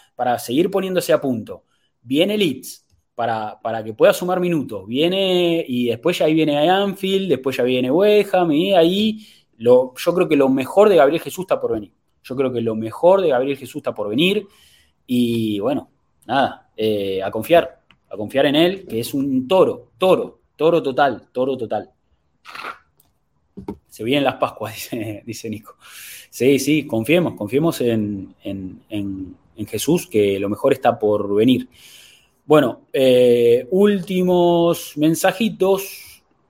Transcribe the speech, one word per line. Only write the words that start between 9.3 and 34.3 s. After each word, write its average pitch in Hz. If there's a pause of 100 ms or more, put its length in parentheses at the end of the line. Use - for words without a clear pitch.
lo, 127
yo 175
creo 175
que 151
lo 135
mejor 131
de 196
Gabriel 147
Jesús -
está 135
por 120
venir. 107 (320)
Yo 127
creo 131
que 120
lo 113
mejor 170
de 175
Gabriel 135
Jesús 127
está 127
por 107
venir. 185 (600)
Y 117
bueno, 101 (380)
nada, 123
eh, 101
a 101
confiar, 147 (280)
a -
confiar 117
en 143
él, 175
que 113
es 117
un 135
toro, 160
toro, 165 (140)
toro 160
total, 131
toro 131
total. 107 (2000)
"Se -
vienen 139
las 131
Pascuas", 110
<laughs> -
dice, 107
dice 113
Nico. 107 (540)
Sí, 131
sí, 143
confiemos, 139
confiemos 135
en, 104
en, 95
en, 95 (200)
en 107
Jesús, 156
que 101
lo 101
mejor 135
está 120
por 104
venir. 117 (800)
Bueno, 143 (120)
eh, 123
últimos 180